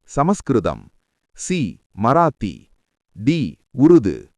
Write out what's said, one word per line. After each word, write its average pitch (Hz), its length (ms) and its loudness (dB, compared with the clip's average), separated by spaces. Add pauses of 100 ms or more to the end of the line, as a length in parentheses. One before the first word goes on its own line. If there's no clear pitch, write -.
சமஸ்கிருதம், 113 840 -2 (420)
சி. 156 520 -6 (180)
மராத்தி, 117 680 -2 (420)
டி. 117 460 -4 (200)
உருது. 120 600 4